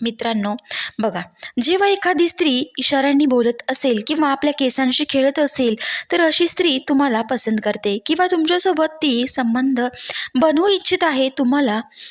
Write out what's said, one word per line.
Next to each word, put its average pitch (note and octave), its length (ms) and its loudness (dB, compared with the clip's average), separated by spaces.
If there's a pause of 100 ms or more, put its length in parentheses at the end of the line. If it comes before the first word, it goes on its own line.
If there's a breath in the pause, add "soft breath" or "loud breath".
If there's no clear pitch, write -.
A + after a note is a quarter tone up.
मित्रांनो, A3+ 540 -2 (440 loud breath)
बघा, F#3 220 -2 (420 loud breath)
जेव्हा F#4+ 260 2
एखादी F4+ 400 2
स्त्री C#4 360 0 (140)
इशाऱ्यांनी C#4 480 2
बोलत A#3+ 440 0
असेल C4 360 0
किंवा D4+ 220 0
आपल्या C#4 300 0
केसांशी C4 500 0
खेळत C#4 300 0
असेल, C4 360 2 (380 loud breath)
तर F4 80 0
अशी E4 280 2
स्त्री D#4 300 0
तुम्हाला C4+ 440 0
पसंत A3+ 420 -2
करते G#3 420 -2
किंवा E4 240 0
तुमच्यासोबत E4+ 540 0
ती D4 420 -2
संबंध B3+ 540 0 (540 loud breath)
बनवू D#4 340 4
इच्छित F#4 340 0
आहे, C4+ 260 0
तुम्हाला, C4 520 0 (300 loud breath)